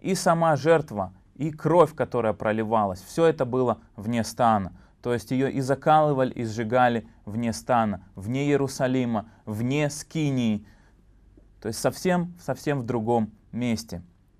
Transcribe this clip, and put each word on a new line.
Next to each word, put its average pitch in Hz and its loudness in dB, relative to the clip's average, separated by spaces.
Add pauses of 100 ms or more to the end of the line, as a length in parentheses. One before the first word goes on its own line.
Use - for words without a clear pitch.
и 190 -2
сама 165 2
жертва – 123 0 (280)
и 156 -4
кровь, 156 4
которая 113 0
проливалась, 107 0
всё - -2
это 156 2
было 120 0 (180)
вне 110 -2
стана. 107 2 (280)
То 123 -2
есть 113 -6
её 135 2
и 139 -2
закалывали, 139 2
и 127 -4
сжигали 117 0 (180)
вне 117 -4
стана, 110 0 (120)
вне 120 -4
Иерусалима, 131 0 (220)
вне 127 -2
Скинии. 131 -2 (960)
То 107 -6
есть 113 -8
совсем, 175 -2
совсем 139 -4
в - -8
другом 113 0 (220)
месте. 113 -4 (380)